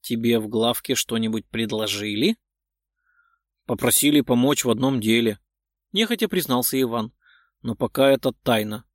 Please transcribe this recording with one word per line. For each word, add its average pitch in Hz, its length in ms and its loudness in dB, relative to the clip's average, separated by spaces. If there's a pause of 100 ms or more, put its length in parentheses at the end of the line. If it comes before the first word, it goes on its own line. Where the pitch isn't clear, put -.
«Тебе 117 380 0
в 107 100 -4
главке 117 460 -2
что-нибудь 113 520 -4
предложили?» 107 880 -2 (1300)
«Попросили 139 560 2
помочь 127 420 2
в 123 60 0
одном 127 280 0
деле», 113 400 2 (540)
нехотя 226 360 -2
признался 135 520 0
Иван. 117 320 -2 (480)
«Но 113 140 -6
пока 135 360 2
это 131 220 2
тайна». 107 640 -2